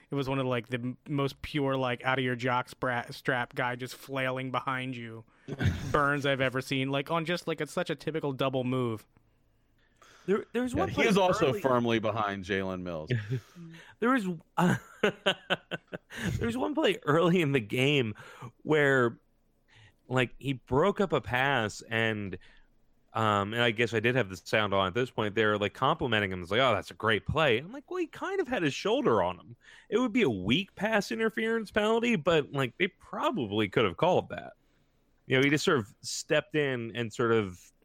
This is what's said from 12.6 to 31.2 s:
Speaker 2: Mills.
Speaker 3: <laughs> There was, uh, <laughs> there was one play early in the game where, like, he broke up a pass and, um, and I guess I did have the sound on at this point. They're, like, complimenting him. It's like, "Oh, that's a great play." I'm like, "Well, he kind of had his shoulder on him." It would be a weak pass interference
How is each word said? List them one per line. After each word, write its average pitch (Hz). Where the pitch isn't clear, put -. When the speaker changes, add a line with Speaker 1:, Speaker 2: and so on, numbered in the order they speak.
Speaker 2:
Mills. 87
Speaker 3:
<laughs> 113
There 233
was, 254
uh, 165
<laughs> -
there 202
was 226
one 285
play 269
early 165
in 139
the 139
game 127
where, 139
like, 127
he 135
broke 151
up 190
a 139
pass 123
and, 107
um, 107
and 120
I 120
guess 110
I 113
did 120
have 113
the 95
sound 104
on 98
at 90
this 123
point. 107
They're, 107
like, 101
complimenting 127
him. 92
It's 87
like, 107
"Oh, 127
that's 92
a 92
great 107
play." 135
I'm 165
like, 285
"Well, 359
he 339
kind 381
of 262
had 233
his 139
shoulder 190
on 90
him." 117
It 208
would 247
be 240
a 156
weak 113
pass 214
interference 226